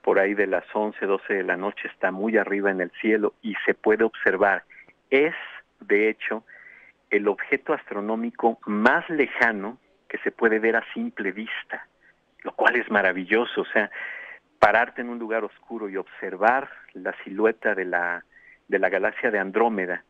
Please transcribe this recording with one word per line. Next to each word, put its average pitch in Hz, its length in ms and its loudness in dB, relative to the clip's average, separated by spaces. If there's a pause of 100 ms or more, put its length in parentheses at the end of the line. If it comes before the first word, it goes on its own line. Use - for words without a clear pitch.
por 95 180 4
ahí 98 140 4
de 101 140 2
las 92 160 0 (100)
once, 107 320 -2
doce 98 280 -2
de 95 100 0
la 90 140 -2
noche, 98 300 -6
está - 240 -2
muy 107 260 0
arriba 98 340 2
en 92 100 -2
el 87 100 -4 (100)
cielo 107 400 2
y 107 140 -8 (100)
se - 80 2
puede 107 300 2
observar. 98 600 2 (460)
Es, 143 260 4 (460)
de 104 280 2
hecho, 110 340 -6 (680)
el 104 180 2
objeto - 460 -2
astronómico 113 920 -2
más 113 440 2
lejano 117 680 0 (300)
que - 120 -10
se - 120 -4
puede 110 280 2
ver 113 160 2
a 113 180 0
simple 113 380 -6
vista, - 560 -10 (560)
lo - 100 -8
cual 117 220 2
es 117 140 0
maravilloso. 98 720 2
O 87 40 -2
sea, - 240 -2 (680)
pararte 113 420 4
en 120 80 -8
un 120 100 -8
lugar 113 240 -2
oscuro 107 460 -10
y 95 80 -6
observar 101 720 0 (240)
la 92 300 -6
silueta 107 520 0
de 95 100 -2
la, 87 380 -2 (440)
de 95 120 0
la 95 100 4
galaxia 101 420 0
de 104 80 0
Andrómeda 95 720 0